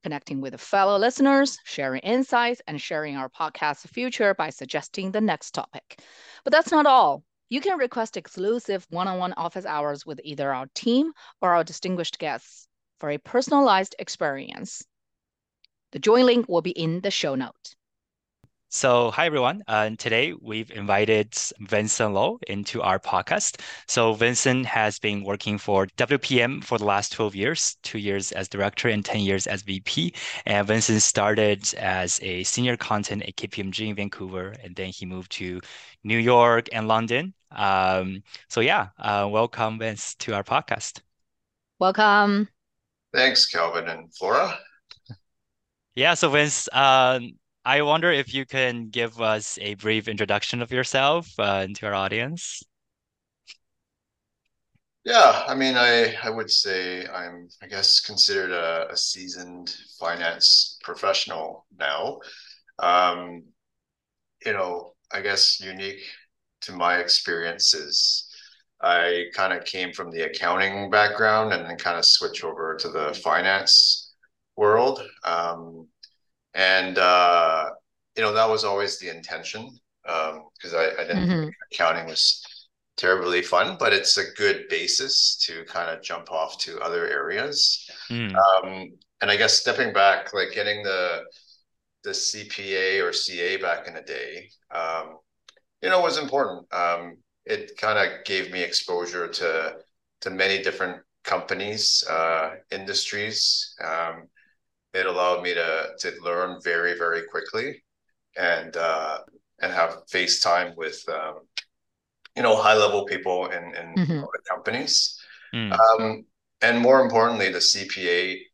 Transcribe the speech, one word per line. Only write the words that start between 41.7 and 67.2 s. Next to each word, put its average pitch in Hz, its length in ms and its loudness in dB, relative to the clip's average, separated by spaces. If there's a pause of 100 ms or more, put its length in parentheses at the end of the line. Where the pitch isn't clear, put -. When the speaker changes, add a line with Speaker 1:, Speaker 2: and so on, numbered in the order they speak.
Speaker 1:
Welcome. 202 680 4 (640)
Speaker 3:
Thanks, 127 340 4
Calvin 85 420 -2
and 82 260 -12
Flora. 98 420 0 (1400)
Speaker 2:
Yeah, 156 180 4
so 160 160 2
Vince, 147 420 2
um, 131 600 4 (320)
I 139 180 2
wonder 160 280 2
if 139 220 0
you 135 140 -4
can 123 420 -2
give 117 320 -4
us 110 400 0
a 104 140 -8
brief 107 340 -2
introduction 104 540 -2
of 117 80 -8
yourself, 135 580 0 (100)
uh, 101 260 0
and 98 120 -8
to 110 100 -10
our 101 80 -4
audience. 110 680 -4 (2500)
Speaker 3:
Yeah, 226 420 6
I 131 80 -2
mean, 131 220 0
I, 120 460 4
I 117 80 -6
would 113 200 -6
say 92 580 -2
I'm, 87 400 -12 (120)
I 95 60 -20
guess, 98 340 2
considered 95 520 0
a, 82 380 -4
a 87 60 -8
seasoned 90 800 -8 (220)
finance 85 840 2
professional 87 840 -4 (100)
now. 73 440 -4 (580)
Um, 87 640 2 (1040)
you 107 60 -2
know, 90 420 -4 (180)
I 98 80 -6
guess - 400 2
unique 190 440 -10 (580)
to 95 100 -12
my 87 260 2
experience 85 760 2